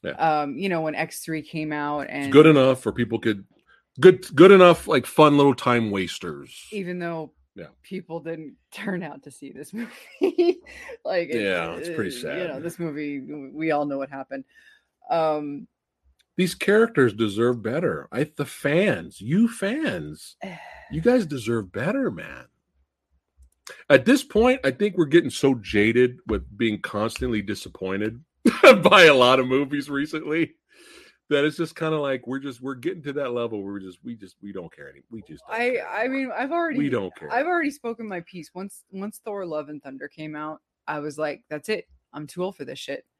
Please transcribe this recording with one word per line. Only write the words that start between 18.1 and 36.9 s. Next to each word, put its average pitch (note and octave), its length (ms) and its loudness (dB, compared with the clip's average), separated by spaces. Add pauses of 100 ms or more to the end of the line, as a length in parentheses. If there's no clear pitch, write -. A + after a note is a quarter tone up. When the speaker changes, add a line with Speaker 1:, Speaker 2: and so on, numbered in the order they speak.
Speaker 1:
I, C#3+ 240 -4
the C#3+ 100 -6
fans, C#3+ 760 -2
you F3+ 280 2
fans, G3 880 -6 (260)
Speaker 2:
<sighs> - 300 -20
Speaker 1:
you D#3 80 -6
guys A#3+ 260 2
deserve A2+ 460 -4
better, G3 380 -4
man. - 340 -16 (1400)
At C3 160 6
this C4 200 4
point, B3+ 400 2
I C#3 60 2
think G3+ 260 -4
we're E3+ 100 2
getting C#3 240 4
so C3+ 240 2
jaded A2+ 720 2
with G2 180 -4 (120)
being G#2+ 240 -2
constantly A2 640 -6
disappointed G2+ 800 -8 (240)
<laughs> - 180 4 (200)
by F#3+ 220 8
a D3+ 100 8
lot B2+ 260 6
of B2+ 60 -2
movies C#3 440 -4
recently D3+ 640 -4 (720)
that C#3+ 160 2
it's D3+ 120 -2
just E3 200 -6
kinda D#3+ 220 -4
like, C3+ 280 -4
we're C3 140 -8
just, C3 200 -12
we're C3 140 -8
getting D3+ 300 -8
to C#3+ 80 -8
that C3+ 180 -6
level A2+ 320 -6
where G2+ 120 -10
we G2 60 -10
just, F#2 240 -16
we A#2 120 -12
just, G2 260 -20
we G2+ 100 -14
don't F2 220 -14
care C#2+ 160 -20
any-, C#2 200 -20
we G2+ 120 -16
just - 240 -20
don't A3 140 -10
Speaker 2:
I, B3 100 -2
Speaker 1:
care A#3 180 -6
Speaker 2:
I G#3 160 -6
Speaker 1:
anymore. C4 140 -4
Speaker 2:
mean, C4 180 -6
I've C4 140 -6
already, E4 280 -4
Speaker 1:
We C#4+ 100 -2
don't G#2 260 -4